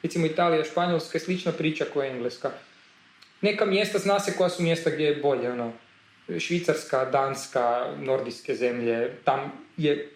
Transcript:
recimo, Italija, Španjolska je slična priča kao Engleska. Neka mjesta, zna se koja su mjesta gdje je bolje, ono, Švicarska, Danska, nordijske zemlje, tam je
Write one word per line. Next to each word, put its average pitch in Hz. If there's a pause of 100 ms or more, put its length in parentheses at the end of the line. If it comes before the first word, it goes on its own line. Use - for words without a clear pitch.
recimo, 170
Italija, 160
Španjolska 175
je -
slična 180
priča 156
kao 143
Engleska. 127 (920)
Neka 208
mjesta, 202
zna 196
se -
koja 180
su 175
mjesta 165
gdje 151
je 143
bolje, 123
ono, 120 (640)
Švicarska, 160
Danska, 135
nordijske 131
zemlje, 120 (140)
tam 139 (240)
je 147